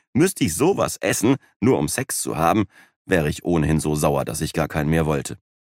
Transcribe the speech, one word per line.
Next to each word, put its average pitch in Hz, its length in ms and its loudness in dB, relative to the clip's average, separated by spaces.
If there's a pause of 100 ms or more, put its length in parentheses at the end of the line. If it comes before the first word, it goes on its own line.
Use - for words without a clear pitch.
(140)
Müsste 156 320 2
ich 78 100 -2
sowas 120 460 0
essen, - 340 2 (240)
nur 113 180 4
um 73 120 0
Sex - 320 -4
zu - 160 -6
haben, 90 280 2 (400)
wäre 82 240 2
ich - 140 -6
ohnehin 78 380 2
so 76 140 -2
sauer, 73 280 0
dass - 160 -8
ich 78 140 -6
gar 76 160 -2
keinen 76 200 -4
mehr 80 160 2
wollte. 71 320 -4 (340)